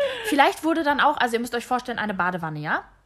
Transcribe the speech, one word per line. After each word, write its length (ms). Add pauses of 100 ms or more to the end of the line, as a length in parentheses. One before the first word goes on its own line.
(240)
Vielleicht 400
wurde 180
dann 180
auch, 160
also 180
ihr 60
müsst 140
euch 120
vorstellen, 320
eine 160
Badewanne, 440
ja? 260 (220)